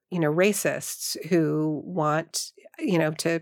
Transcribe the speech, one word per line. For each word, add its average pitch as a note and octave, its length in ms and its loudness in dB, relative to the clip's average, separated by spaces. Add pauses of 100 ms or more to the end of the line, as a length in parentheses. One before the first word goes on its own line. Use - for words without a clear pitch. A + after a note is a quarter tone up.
you F3 100 -2
know, D3+ 120 4
racists F3 920 0
who D#3 580 2
want, D#3+ 680 -2 (280)
you A#3+ 180 0
know, D#3 180 2
to E3 260 -2